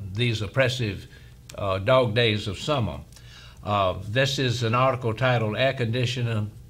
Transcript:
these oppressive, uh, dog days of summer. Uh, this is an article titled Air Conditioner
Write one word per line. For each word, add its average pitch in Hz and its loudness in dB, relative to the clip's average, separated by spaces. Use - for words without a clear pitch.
these 113 0
oppressive, 113 -2
uh, 95 -2
dog 117 4
days 110 2
of 92 -6
summer. 101 -2
Uh, 98 2
this 135 0
is 123 0
an 113 2
article 123 2
titled 113 2
Air 131 2
Conditioner 117 -2